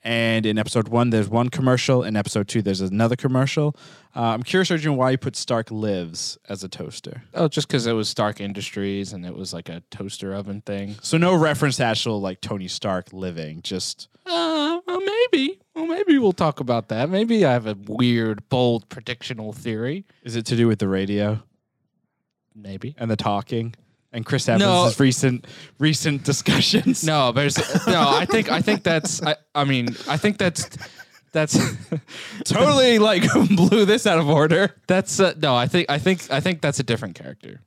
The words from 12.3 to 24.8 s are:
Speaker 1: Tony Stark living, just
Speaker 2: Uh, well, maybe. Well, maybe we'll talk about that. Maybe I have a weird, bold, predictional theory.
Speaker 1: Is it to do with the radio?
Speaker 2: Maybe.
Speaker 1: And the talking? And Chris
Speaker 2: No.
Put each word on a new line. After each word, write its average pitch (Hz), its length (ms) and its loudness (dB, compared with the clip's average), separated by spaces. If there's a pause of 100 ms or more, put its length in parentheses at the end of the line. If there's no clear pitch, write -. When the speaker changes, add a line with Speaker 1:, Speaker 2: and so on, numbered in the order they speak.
Speaker 1:
Tony 98 260 -8
Stark 92 460 -6
living, 85 500 -10
just - 460 -8 (200)
Speaker 2:
Uh, 330 600 -2
well, 359 120 -4
maybe. 392 600 0 (160)
Well, 320 100 -6
maybe 339 320 2
we'll 214 140 4
talk 160 260 0
about 120 300 -2
that. 117 220 -2
Maybe 214 340 2
I 135 80 6
have 117 160 0
a 107 60 -4 (120)
weird, 113 600 0
bold, 123 400 0
predictional 113 640 -10
theory. 117 520 -6 (200)
Speaker 1:
Is 117 100 -10
it 117 120 -4
to 120 100 0
do 117 100 4
with 110 140 2
the 98 80 0
radio? 101 560 -2 (1080)
Speaker 2:
Maybe. 104 460 -12
Speaker 1:
And 113 100 -6
the 110 80 0
talking? 113 600 -4 (360)
And 113 140 -8
Chris 160 220 -2
Speaker 2:
No. 120 60 4 (320)